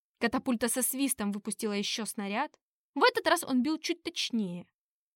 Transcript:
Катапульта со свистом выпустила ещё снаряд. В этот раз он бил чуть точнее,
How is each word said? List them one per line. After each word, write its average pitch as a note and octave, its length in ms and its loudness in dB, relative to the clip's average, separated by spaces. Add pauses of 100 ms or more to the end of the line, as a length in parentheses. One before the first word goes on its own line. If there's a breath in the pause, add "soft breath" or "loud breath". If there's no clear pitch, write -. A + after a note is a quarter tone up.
(180)
Катапульта A#3+ 500 0
со B3+ 140 -2
свистом B3+ 500 -2
выпустила G#3 400 -4
ещё G3+ 320 -2
снаряд. G#3 540 -6 (360)
В C#4 80 2
этот A#4 240 6
раз E4 160 4
он B3+ 200 2
бил D#4 160 2
чуть E4+ 240 -4
точнее, F#3+ 640 -4 (500)